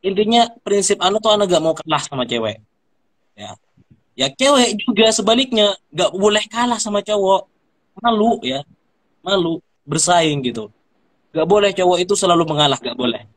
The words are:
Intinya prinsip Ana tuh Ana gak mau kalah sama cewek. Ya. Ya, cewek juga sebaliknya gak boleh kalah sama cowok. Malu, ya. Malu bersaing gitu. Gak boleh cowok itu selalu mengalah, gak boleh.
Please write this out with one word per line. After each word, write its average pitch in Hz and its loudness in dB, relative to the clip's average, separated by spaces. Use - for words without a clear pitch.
Intinya 208 2
prinsip 202 0
Ana 202 0
tuh 220 0
Ana 208 2
gak 175 2
mau 160 0
kalah 156 -4
sama 123 -6
cewek. 113 -4
Ya. 104 -14
Ya, 131 -4
cewek 254 2
juga 220 2
sebaliknya 220 0
gak 175 -2
boleh 208 2
kalah 233 -4
sama 202 -4
cowok. 190 0
Malu, 226 0
ya. 131 -6
Malu 175 -2
bersaing 160 0
gitu. 113 -8
Gak 175 0
boleh 202 2
cowok 180 2
itu 190 -2
selalu 170 2
mengalah, 147 0
gak 120 -10
boleh. 120 -4